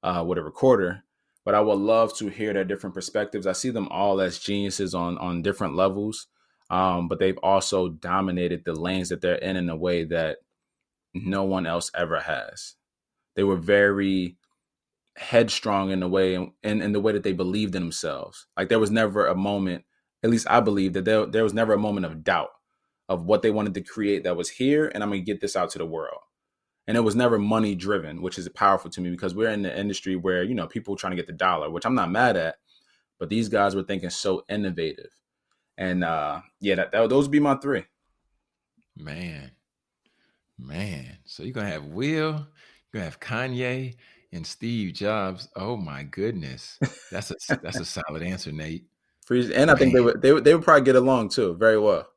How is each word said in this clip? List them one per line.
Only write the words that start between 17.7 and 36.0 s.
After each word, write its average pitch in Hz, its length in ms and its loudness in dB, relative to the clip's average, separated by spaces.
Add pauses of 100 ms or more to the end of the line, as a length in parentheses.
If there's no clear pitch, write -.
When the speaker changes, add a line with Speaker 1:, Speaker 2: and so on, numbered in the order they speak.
Speaker 1:
in 95 60 -2
themselves. 80 720 -8
Like, 95 140 -2
there 113 100 4
was 107 120 4
never 104 360 2
a 90 80 4
moment, 95 500 -2 (380)
at 113 60 2
least 113 220 2
I 120 100 8
believe 101 320 0
that 95 140 -2
there, 107 180 4
there 110 200 0
was 101 100 0
never 110 180 2
a 104 60 4
moment 104 260 0
of 80 200 -8
doubt 87 260 0 (580)
of 87 160 -2
what 104 160 4
they 113 100 4
wanted 104 240 0
to 98 60 -6
create 101 440 -2
that 90 120 0
was 87 140 -6
here, 147 420 2
and 104 100 -4
I'm 104 80 -2
gonna 98 120 -4
get 98 180 -4
this 101 160 -4
out 90 140 -2
to - 80 -12
the 85 80 -4
world. 80 340 -10 (680)
And 110 100 -2
it 117 40 2
was 110 160 2
never 120 220 4
money 107 360 2
driven, 87 460 -4
which 90 180 -8
is 87 120 -10
powerful 95 400 2
to - 100 -10
me 90 100 -2
because 87 240 -4
we're 110 160 0
in 104 120 -4
the 87 160 -4
industry 95 380 -4
where, 90 260 0
you 113 120 -2
know, 87 120 -4
people 101 300 -8
trying 92 160 -6
to 90 40 -4
get 85 100 -6
the 87 60 -14
dollar, 82 380 0
which 85 160 -6
I'm 123 80 2
not 92 160 0
mad 113 260 4
at, 80 200 -2 (640)
but 87 100 -8
these 110 200 0
guys 101 260 2
were 98 80 0
thinking 90 280 -6
so - 380 -2
innovative. 90 600 -6 (680)
And, 90 260 -2